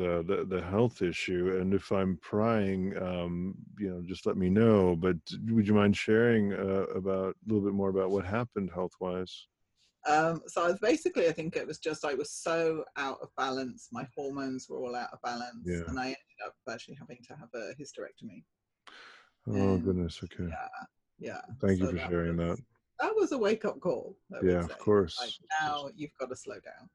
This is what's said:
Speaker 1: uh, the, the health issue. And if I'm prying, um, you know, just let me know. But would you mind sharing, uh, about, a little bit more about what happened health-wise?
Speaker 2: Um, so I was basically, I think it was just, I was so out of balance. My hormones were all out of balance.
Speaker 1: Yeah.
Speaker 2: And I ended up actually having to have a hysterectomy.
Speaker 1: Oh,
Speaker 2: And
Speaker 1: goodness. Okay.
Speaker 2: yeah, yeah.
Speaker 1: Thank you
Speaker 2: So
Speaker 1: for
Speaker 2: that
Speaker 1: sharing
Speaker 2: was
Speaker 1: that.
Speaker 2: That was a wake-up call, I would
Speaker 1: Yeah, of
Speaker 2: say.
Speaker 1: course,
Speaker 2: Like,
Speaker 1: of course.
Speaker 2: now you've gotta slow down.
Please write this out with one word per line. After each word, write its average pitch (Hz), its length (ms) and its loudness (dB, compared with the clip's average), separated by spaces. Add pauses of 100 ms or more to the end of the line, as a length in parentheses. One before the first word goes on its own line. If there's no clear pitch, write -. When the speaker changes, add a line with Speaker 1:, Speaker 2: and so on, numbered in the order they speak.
Speaker 1:
uh, 87 220 2
the, 92 260 0
the 92 140 -2
health 101 400 2
issue. 90 580 0
And 95 140 2
if 95 180 -2
I'm 95 300 2
prying, 98 760 0
um, 90 580 -4 (240)
you 98 120 -4
know, 87 160 -6
just 90 180 -8
let 95 140 0
me 90 100 4
know. 98 480 6
But 90 200 2 (340)
would 113 180 4
you 107 60 6
mind 101 200 8
sharing, 110 600 4
uh, 98 400 0
about, 95 400 0
a - 180 -6
little 104 100 4
bit 101 120 0
more 98 160 2
about 95 220 2
what 98 120 2
happened 101 480 -2
health-wise? 90 760 -6 (600)
Speaker 2:
Um, 160 380 2
so 170 180 -2
I 170 40 4
was 190 120 2
basically, 233 480 2
I 156 40 4
think 160 240 -6
it 139 100 -2
was 156 140 -8
just, 156 220 -4
I 147 120 -2
was 135 160 -4
so 165 520 0 (140)
out 135 240 -4
of - 160 -12
balance. 131 560 -4
My 127 240 -8
hormones 135 540 -6
were 131 80 -6
all 123 180 -6
out 120 160 -6
of - 80 -16
balance. 120 460 -8
Speaker 1:
Yeah. 87 220 -2
Speaker 2:
And 131 120 -4
I 127 60 -2
ended 131 100 -6 (300)
up - 80 -12 (160)
actually 117 240 -12
having 131 240 -18 (100)
to - 80 -18
have 117 180 -18
a 110 240 -10
hysterectomy. - 640 -14 (1040)
Speaker 1:
Oh, 98 260 2
Speaker 2:
And 82 100 0
Speaker 1:
goodness. 90 400 -2
Okay. 87 240 -6
Speaker 2:
yeah, 80 200 -8 (500)
yeah. 110 220 -10 (200)
Speaker 1:
Thank 95 200 4
you 95 60 4
Speaker 2:
So 87 40 0
Speaker 1:
for 90 80 0
Speaker 2:
that 85 100 -4
Speaker 1:
sharing 85 300 0
Speaker 2:
was 85 180 0
Speaker 1:
that. - 80 -12 (360)
Speaker 2:
That 381 140 0
was 392 180 2
a 269 60 0
wake-up 214 420 0
call, - 360 -4 (180)
I - 60 -10
would 92 100 4
Speaker 1:
Yeah, 87 100 4
of 85 100 -2
Speaker 2:
say. - 80 -12
Speaker 1:
course, 101 420 4
Speaker 2:
Like, - 100 -6
Speaker 1:
of - 60 -10
course. 151 500 -2
Speaker 2:
now 139 100 -12
you've 143 220 -10
gotta 127 180 -6
slow - 240 -12
down. - 340 -20